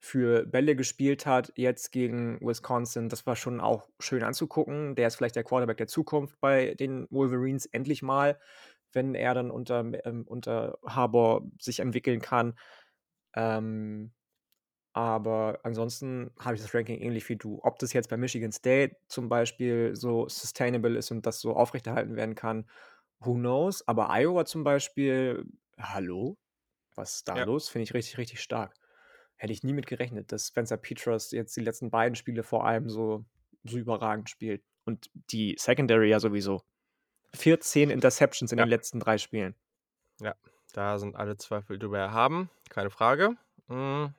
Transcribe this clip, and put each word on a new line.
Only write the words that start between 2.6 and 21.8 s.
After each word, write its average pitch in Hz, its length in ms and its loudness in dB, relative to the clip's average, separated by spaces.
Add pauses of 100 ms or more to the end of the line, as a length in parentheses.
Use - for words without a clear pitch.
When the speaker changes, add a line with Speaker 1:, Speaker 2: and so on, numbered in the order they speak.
Speaker 1:
das - 160 -8
war 120 100 0
schon 120 240 -6
auch 110 280 0 (120)
schön 123 220 -2
anzugucken. 143 720 -2
Der 123 120 4
ist 113 100 0
vielleicht - 200 0
der 120 80 -2
Quarterback 123 320 0
der 110 120 -4
Zukunft 151 520 -2
bei 135 340 4
den 131 360 -4
Wolverines, 131 560 0
endlich 135 360 -4
mal, 139 380 2 (520)
wenn 131 220 0
er 123 200 2
dann 123 160 -2
unter, 120 340 -2 (220)
ähm, 117 200 -6
unter 117 600 -4
Harbaugh 117 560 4 (180)
sich - 200 -6
entwickeln 123 400 0
kann. 117 380 0 (760)
Ähm, 110 800 -4 (800)
aber 110 680 0
ansonsten 120 760 -4
habe 123 160 -2
ich 104 60 -8
das 110 120 -12
Ranking 117 240 0
ähnlich 113 300 -4
wie 117 80 -2
du. 104 260 -8
Ob - 160 0
das 127 140 -6
jetzt 123 160 0
bei 113 80 -4
Michigan 117 360 -4
State 131 440 2 (100)
zum 120 220 -8
Beispiel 117 680 2
so 117 340 0
sustainable 120 680 0
ist - 140 -4
und 113 160 -4
das 113 140 -4
so 113 140 -2
aufrechterhalten 113 640 0